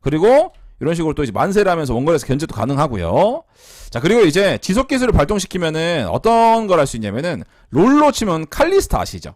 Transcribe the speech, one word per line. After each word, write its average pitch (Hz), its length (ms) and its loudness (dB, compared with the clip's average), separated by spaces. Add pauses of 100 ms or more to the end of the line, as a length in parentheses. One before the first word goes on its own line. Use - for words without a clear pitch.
그리고 220 500 2 (280)
이런 160 140 -2
식으로 156 200 -2
또 151 80 -4
이제 120 100 -4
만세를 190 400 0
하면서 147 220 -2
원거리에서 143 320 0
견제도 143 280 -4
가능하고요. 131 920 -2 (440)
자, 120 120 -8
그리고 214 260 2
이제 160 320 2
지속 240 300 -2
기술을 247 260 0
발동시키면은 165 960 -2
어떤 226 560 2
걸 180 120 2
할 139 80 2
수 123 120 -10
있냐면은 110 440 -6 (280)
롤로 262 420 4
치면 165 380 -4
칼리스타 359 500 0
아시죠? 85 360 -10